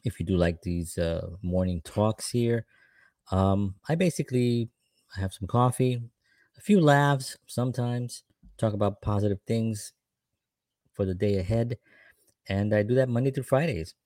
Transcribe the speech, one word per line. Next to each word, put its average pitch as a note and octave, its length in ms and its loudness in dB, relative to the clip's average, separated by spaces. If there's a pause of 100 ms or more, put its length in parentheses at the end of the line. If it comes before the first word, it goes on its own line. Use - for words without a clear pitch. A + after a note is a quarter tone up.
If - 160 -6
you E2 80 -4
do F#2+ 80 2
like E2+ 260 2
these, F2 380 -6
uh, E2 300 -2 (120)
morning F2+ 420 -2
talks - 460 -2
here, A#2 360 0 (640)
um, F#2+ 440 2 (120)
I D3+ 80 0
basically B2 760 0 (460)
have F#2+ 180 -4
some F#2+ 140 -10
coffee, B2 540 2 (540)
a - 60 -20
few G#3 180 4
laughs C#3+ 580 4 (100)
sometimes, B2 760 -4 (340)
talk G#2+ 160 0
about G2+ 280 0
positive G#2 460 0
things A2+ 460 -4 (1000)
for G#2+ 100 -2
the F#2+ 120 -2
day G2+ 220 0
ahead, A2+ 420 -2 (680)
and G#2 280 0
I G#2+ 80 4
do A2+ 100 0
that C3 160 2
Monday B2 220 0
through C3+ 120 -6
Fridays. C3 520 -2 (100)